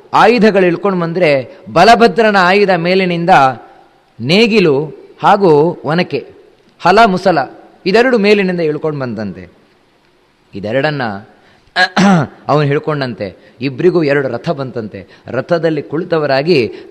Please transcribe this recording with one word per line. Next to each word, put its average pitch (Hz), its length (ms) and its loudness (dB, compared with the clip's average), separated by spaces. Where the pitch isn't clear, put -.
ಆಯುಧಗಳು 196 520 4
ಇಳ್ಕೊಂಡು 180 340 -2
ಬಂದ್ರೆ 165 580 -2
ಬಲಭದ್ರನ 214 680 4
ಆಯುಧ 190 300 2
ಮೇಲಿನಿಂದ 180 600 0
ನೇಗಿಲು 175 640 2
ಹಾಗೂ 170 640 2
ಒನಕೆ, 151 420 -4
ಹಲ 185 240 4
ಮುಸಲ 185 320 0
ಇದೆರಡು 240 320 2
ಮೇಲಿನಿಂದ 196 420 0
ಇಳ್ಕೊಂಡು 151 400 -4
ಬಂತಂತೆ. 101 500 -10
ಇದೆರಡನ್ನ 135 460 -4
<clears throat> 180 720 0
ಅವನು 147 200 0
ಹಿಡ್ಕೊಂಡಂತೆ. 139 960 -6
ಇಬ್ರಿಗೂ 160 420 -2
ಎರಡು 139 240 0
ರಥ 117 220 -8
ಬಂತಂತೆ. 117 760 -10
ರಥದಲ್ಲಿ 156 540 -4
ಕುಳಿತವರಾಗಿ 147 880 -2